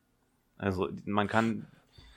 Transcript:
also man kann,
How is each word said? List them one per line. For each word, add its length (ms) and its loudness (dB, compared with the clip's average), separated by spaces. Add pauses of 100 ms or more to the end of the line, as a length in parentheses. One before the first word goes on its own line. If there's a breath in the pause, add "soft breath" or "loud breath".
(560)
also 320 0 (160)
man 240 0
kann, 380 0 (500 soft breath)